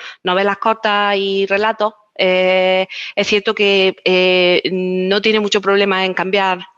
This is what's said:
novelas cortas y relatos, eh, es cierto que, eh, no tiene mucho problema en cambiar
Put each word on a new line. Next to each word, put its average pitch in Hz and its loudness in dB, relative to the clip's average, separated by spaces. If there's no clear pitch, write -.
novelas 196 0
cortas 208 0
y 196 -2
relatos, 214 -2
eh, 185 2
es 202 -2
cierto 208 -2
que, 196 2
eh, 185 2
no 185 -2
tiene 214 2
mucho 208 -2
problema 196 0
en 185 -4
cambiar 185 -2